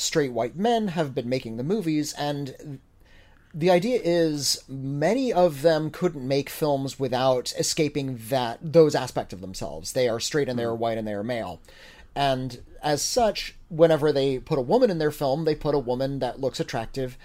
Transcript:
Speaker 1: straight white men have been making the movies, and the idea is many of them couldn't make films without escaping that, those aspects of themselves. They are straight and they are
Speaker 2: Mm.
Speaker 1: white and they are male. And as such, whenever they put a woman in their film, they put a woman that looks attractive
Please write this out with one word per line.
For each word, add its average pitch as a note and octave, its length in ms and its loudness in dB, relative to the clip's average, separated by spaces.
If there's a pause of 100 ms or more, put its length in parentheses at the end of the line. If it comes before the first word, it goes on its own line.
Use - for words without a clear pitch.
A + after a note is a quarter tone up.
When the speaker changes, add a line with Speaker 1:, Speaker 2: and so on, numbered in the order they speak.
Speaker 1:
straight D3 320 0
white A#2 240 -2
men A3 320 2
have D3+ 280 -2
been A#2+ 120 -4
making A#2+ 280 -2
the B2 80 -4
movies, D#3+ 520 -2
and C#3+ 640 -6 (720)
the E3+ 160 0
idea F#3 340 4
is D#3+ 680 2
many D3 640 0
of E3 300 4
them D#3 280 4
couldn't D#3 360 -2
make C3+ 220 0
films C#3 520 -2
without B2+ 580 2
escaping D3 580 0 (120)
that, B2 340 -2
those D#3 320 6
aspects B2+ 400 -4
of F2+ 60 -12
themselves. F2+ 520 -10
They B2+ 160 2
are A2+ 120 0
straight C#3+ 280 0
and B2 100 -4
they A#2+ 60 -2
are A#2 120 -2
Speaker 2:
Mm. - 20 -6
Speaker 1:
white A2+ 200 0
and A2 100 -4
they G#2+ 60 -4
are G2+ 100 -4
male. A2 360 -6 (540)
And C3 460 -2 (220)
as D3 200 0
such, - 520 0 (140)
whenever D#3 420 4
they C3+ 280 2
put D3 200 -2
a B2+ 40 0
woman G#3+ 280 4
in E3 80 -2
their D3+ 140 0
film, D3 320 0
they D#3 100 2
put D3+ 220 -2
a - 20 4
woman C3+ 420 -2
that B2+ 200 -4
looks C3 180 -2
attractive B2+ 680 -6